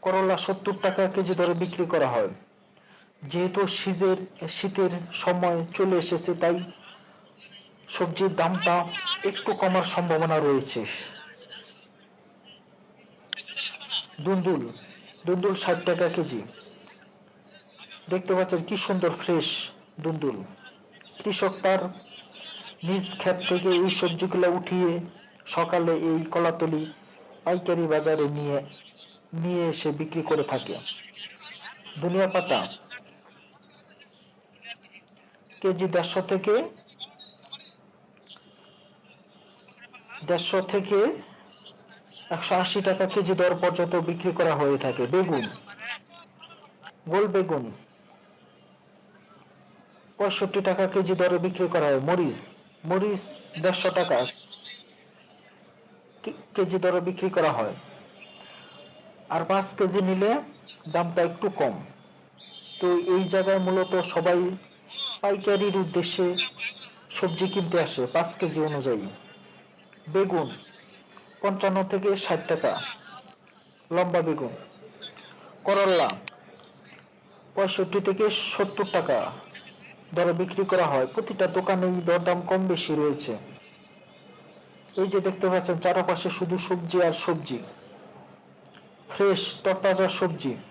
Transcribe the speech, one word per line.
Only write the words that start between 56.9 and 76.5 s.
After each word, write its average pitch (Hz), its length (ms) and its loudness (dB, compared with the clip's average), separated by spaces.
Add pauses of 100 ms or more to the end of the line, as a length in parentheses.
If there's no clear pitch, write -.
বিক্রি 185 300 -2
করা 160 220 2
হয়। 110 220 -2 (1500)
আর 165 160 -2
পাঁচ 190 220 0 (120)
কেজি 190 220 2
নিলে 196 400 2 (480)
দামটা 170 340 0
একটু 170 280 -2
কম। 131 240 0 (1080)
তো 185 60 0 (100)
এই 180 280 2
জায়গায় 190 340 4
মূলত 185 420 2
সবাই 175 560 2 (640)
পাইকারির 202 560 2
উদ্দেশ্যে 180 600 0 (760)
সবজি 180 380 -2
কিনতে 175 320 0
আসে 135 260 -2
পাঁচ 170 320 0
কেজি 156 220 -2
অনুযায়ী। 131 460 0 (1000)
বেগুন 170 480 0 (840)
পঞ্চান্ন 196 440 2
থেকে 196 320 2
ষাট 175 320 -2
টাকা 147 320 0 (1080)
লম্বা 175 320 2
বেগুন। 143 300 -2 (1120)
করলা 190 440 4 (1500)